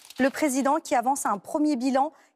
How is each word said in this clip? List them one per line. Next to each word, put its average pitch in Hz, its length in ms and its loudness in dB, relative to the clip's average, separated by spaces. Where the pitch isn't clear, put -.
le 262 120 4
président 277 480 0
qui 311 160 -4
avance 262 320 0
à - 20 0
un 208 80 -2
premier 302 380 0
bilan. 262 360 0